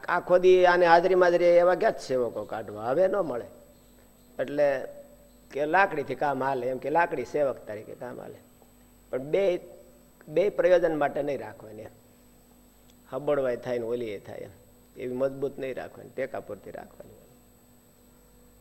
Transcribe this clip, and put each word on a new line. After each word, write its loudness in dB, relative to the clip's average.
આખો 2
દી 6
આને 6
હાજરી 6
માજરી 4
એવા 6
ક્યાં 0
જ -10
સેવકો -2
કાઢવા? -8
હવે 4
ન 0
મળે. -4
એટલે 0
કે -4
લાકડીથી 0
કામ -2
હાલે, -2
એમ -4
કે -8
લાકડી -2
સેવક -4
તરીકે -14
કામ -14
હાલે. -16
પણ -6
બે, -2
બે 0
પ્રયોજન 2
માટે -2
નહીં -6
રાખવાની -16
એમ. -16
હબોળવાય -2
થાય -6
ને -4
ઓલી -4
એ -8
થાય -16
એમ. -14
એવી -8
મજબૂત -4
નહીં -8
રાખવાની, -14
ટેકા -8
પૂરતી -16
રાખવાની. -18